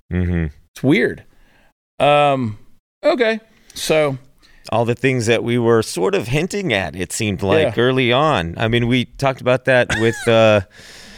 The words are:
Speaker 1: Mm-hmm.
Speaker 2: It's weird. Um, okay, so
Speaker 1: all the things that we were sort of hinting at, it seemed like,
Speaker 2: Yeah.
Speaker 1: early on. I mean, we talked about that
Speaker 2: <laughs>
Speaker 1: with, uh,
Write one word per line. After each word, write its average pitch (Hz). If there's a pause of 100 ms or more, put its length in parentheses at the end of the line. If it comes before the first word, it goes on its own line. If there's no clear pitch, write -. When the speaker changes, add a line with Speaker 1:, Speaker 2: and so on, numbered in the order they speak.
(140)
Speaker 1:
Mm-hmm. 90 (280)
Speaker 2:
It's -
weird. 151 (760)
Um, 143 (460)
okay, 240 (320)
so 151 (540)
Speaker 1:
all 117
the 117
things 127
that 113
we 120
were 117
sort 190
of 120
hinting 180
at, 92
it 90
seemed 101
like, 104
Speaker 2:
Yeah. 117
Speaker 1:
early 127
on. 123
I 113
mean, 117
we 123
talked 135
about 123
that 127
Speaker 2:
<laughs> 110
Speaker 1:
with, 113
uh, 113 (560)